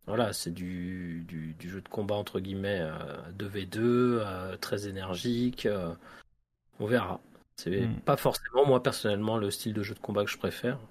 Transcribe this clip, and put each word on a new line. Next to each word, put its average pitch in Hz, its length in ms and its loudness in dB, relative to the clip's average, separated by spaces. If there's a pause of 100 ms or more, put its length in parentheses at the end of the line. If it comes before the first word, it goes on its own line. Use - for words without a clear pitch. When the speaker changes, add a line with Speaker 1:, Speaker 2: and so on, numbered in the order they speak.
Speaker 1:
Voilà, 107 280 2
c'est - 180 -4
du, 90 720 -6
du, 80 280 -8
du 87 160 -12
jeu 95 100 -8
de - 80 -16
combat 104 280 -2
entre 101 240 -4
guillemets, 98 420 -2
euh, 78 100 -2 (400)
deux 101 140 -6
v 98 180 -6
deux, 120 580 4
euh, 92 360 -4
très 101 300 -4
énergique. 107 800 -2
Euh, 90 280 0 (840)
on 107 60 0
verra. 104 340 2 (360)
C'est - 260 0
Speaker 2:
Hmm. 113 180 0
Speaker 1:
pas 143 160 4
forcément, 127 480 4
moi, 127 180 8
personnellement, 107 540 2
le 101 140 0
style 107 240 -4
de 104 80 0
jeu 104 120 -6
de - 60 -10
combat 104 240 0
que 98 60 -2
je - 80 -6
préfère. 123 400 -2 (120)